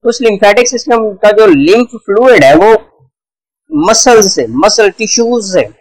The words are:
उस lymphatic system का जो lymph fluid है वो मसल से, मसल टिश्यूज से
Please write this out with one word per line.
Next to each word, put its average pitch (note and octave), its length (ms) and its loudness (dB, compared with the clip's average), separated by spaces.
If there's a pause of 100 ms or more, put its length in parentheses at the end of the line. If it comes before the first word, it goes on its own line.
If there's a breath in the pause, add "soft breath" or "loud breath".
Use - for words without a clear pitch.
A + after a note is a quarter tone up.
उस A#3 160 -4
lymphatic A3 500 0
system A#3 340 -4 (160)
का G#3+ 100 2
जो G#3+ 200 2
lymph F#3+ 500 0
fluid G#3+ 420 2
है C3+ 120 4
वो G3+ 160 4 (960)
मसल G#3+ 540 0
से, D3+ 220 -4 (120)
मसल A3+ 320 0
टिश्यूज A3 640 -4
से D3+ 100 0 (180)